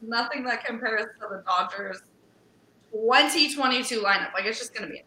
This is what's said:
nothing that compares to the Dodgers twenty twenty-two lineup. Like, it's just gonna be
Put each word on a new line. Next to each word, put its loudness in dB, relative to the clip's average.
nothing -2
that -2
compares -2
to -12
the -10
Dodgers -2
twenty 4
twenty-two 0
lineup. 2
Like, -2
it's -4
just -10
gonna -10
be -14